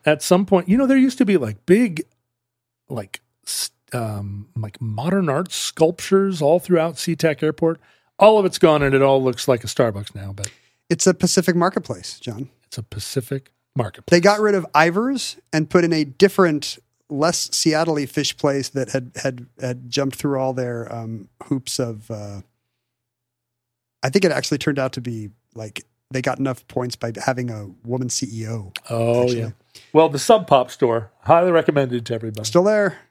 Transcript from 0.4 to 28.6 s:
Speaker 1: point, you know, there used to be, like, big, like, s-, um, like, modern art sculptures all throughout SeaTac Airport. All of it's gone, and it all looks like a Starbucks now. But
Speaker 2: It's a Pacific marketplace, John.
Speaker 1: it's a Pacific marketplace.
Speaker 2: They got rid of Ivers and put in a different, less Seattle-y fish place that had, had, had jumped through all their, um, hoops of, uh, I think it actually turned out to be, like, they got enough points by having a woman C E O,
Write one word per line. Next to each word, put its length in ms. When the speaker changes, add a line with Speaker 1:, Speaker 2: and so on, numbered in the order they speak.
Speaker 1:
point, 220
you 80
know, 100
there 100
used 220
to 60
be, 140
like, 280
big, 360
like, 320
s-, 260
um, 540
like, 240
modern 480
art 220
sculptures 920
all 200
throughout 340
SeaTac 480
Airport. 380
All 220
of 60
it's 140
gone, 240
and 120
it 80
all 180
looks 280
like 160
a 20
Starbucks 480
now. 180
But 200
Speaker 2:
It's 200
a 60
Pacific 420
marketplace, 640
John. 280
Speaker 1:
it's 120
a 60
Pacific 680
marketplace. 420
Speaker 2:
They 40
got 180
rid 160
of 180
Ivers 680
and 160
put 140
in 100
a 120
different, 760
less 440
Seattle-y 540
fish 300
place 320
that 220
had, 200
had, 260
had 300
jumped 260
through 220
all 140
their, 420
um, 340
hoops 360
of, 300
uh, 320
I 80
think 140
it 60
actually 280
turned 200
out 140
to 80
be, 300
like, 300
they 100
got 160
enough 300
points 280
by 160
having 260
a 180
woman 260
C 200
E 180
O, 240